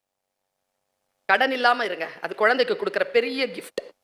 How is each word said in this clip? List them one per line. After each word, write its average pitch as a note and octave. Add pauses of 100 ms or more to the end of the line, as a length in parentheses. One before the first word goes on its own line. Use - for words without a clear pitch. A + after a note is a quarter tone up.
(1300)
கடன் B3+
இல்லாம B3
இருங்க. E3+ (180)
அது E3+ (100)
குழந்தைக்கு A#3
கொடுக்கிற F#3+ (100)
பெரிய C4 (120)
கிஃப்ட். - (220)